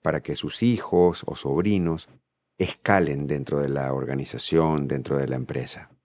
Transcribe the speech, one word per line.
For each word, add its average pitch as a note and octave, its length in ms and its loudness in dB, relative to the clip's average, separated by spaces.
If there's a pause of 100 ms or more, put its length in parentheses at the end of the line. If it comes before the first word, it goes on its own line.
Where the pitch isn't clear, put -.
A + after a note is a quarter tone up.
para D2 220 0
que D2+ 120 -6
sus - 280 -6
hijos F2+ 640 2
o - 100 -8
sobrinos E2 720 0 (500)
escalen D2+ 720 0
dentro C#2+ 320 -2
de C#2+ 80 0
la C2+ 260 -2
organización, C#2 920 0
dentro C2+ 280 -2
de C2+ 120 0
la C2 80 -2
empresa. - 540 -8 (140)